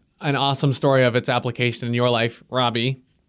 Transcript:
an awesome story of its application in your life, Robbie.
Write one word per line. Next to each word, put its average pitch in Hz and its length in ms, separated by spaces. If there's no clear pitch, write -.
an 143 160
awesome 139 360
story 131 320
of 120 100
its 123 140
application 123 600
in 120 60
your 123 160
life, 117 400
Robbie. 123 500